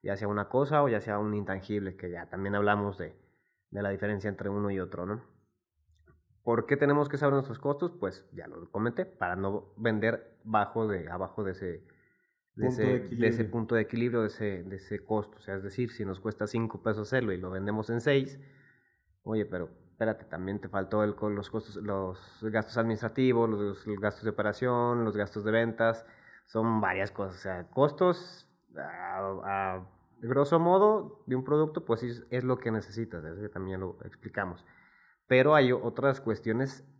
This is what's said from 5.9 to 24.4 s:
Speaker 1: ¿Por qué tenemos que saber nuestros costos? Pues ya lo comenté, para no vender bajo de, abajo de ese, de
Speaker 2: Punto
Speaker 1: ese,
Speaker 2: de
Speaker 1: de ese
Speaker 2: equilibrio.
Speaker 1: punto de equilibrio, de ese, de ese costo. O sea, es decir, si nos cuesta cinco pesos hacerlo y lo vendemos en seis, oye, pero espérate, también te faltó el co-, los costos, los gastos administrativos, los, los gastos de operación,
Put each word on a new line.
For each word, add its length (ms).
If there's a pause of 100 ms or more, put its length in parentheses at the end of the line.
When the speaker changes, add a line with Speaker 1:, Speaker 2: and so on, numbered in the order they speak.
Speaker 1:
¿Por 240
qué 100
tenemos 320
que 80
saber 160
nuestros 240
costos? 420
Pues 320
ya 140
lo 240
comenté, 380
para 280
no 420
vender 680
bajo 440
de, 220
abajo 340
de 100
ese, 120
de 1000
Speaker 2:
Punto 0
Speaker 1:
ese, 160
Speaker 2:
de 80
Speaker 1:
de 60
ese 80
Speaker 2:
equilibrio. 460
Speaker 1:
punto 240
de 60
equilibrio, 400
de 60
ese, 360
de 120
ese 280
costo. 340
O 40
sea, 140
es 80
decir, 260
si 160
nos 140
cuesta 260
cinco 380
pesos 240
hacerlo 240
y 60
lo 120
vendemos 400
en 100
seis, 400 (840)
oye, 240
pero 240 (180)
espérate, 360
también 340
te 100
faltó 340
el 120
co-, 160
los 180
costos, 280
los 420 (240)
gastos 340
administrativos, 720
los, 380
los 120
gastos 240
de 60
operación, 760